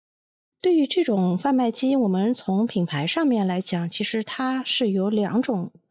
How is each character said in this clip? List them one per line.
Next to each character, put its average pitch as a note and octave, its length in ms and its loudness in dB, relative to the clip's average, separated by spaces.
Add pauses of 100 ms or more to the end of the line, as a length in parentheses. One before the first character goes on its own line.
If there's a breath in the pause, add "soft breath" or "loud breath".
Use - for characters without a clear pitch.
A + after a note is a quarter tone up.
(600)
对 F#4 140 2
于 D4 120 4
这 F4 160 0
种 F#3 340 2
贩 C#4 180 0
卖 B3+ 160 2
机， C4 260 0
我 B3 100 2
们 G3 280 2
从 G3 320 0
品 F#3 180 -2
牌 D3+ 220 -2
上 E4 200 0
面 A3 200 2
来 F#3 120 0
讲， E3+ 300 -2
其 G3+ 160 -6
实 A3 180 -2
它 C4 400 -4
是 A#3+ 280 -2
有 F#3+ 180 0
两 G#3 320 0
种 G3 320 -2 (180)